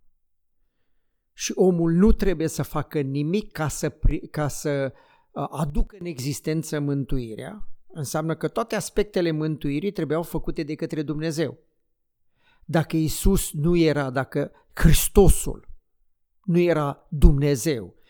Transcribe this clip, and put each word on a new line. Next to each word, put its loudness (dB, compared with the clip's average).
și -8
omul 2
nu 6
trebuie 0
să -4
facă -6
nimic -4
ca -4
să -4
pri-, -2
ca -4
să, -4
uh, -8
aducă -2
în -12
existență -6
mântuirea, -4
înseamnă -4
că -4
toate -4
aspectele -2
mântuirii -4
trebuiau -2
făcute -6
de -8
către -6
Dumnezeu. -4
Dacă -2
Iisus 0
nu 0
era, 2
dacă -4
Hristosul 6
nu 2
era 0
Dumnezeu, 2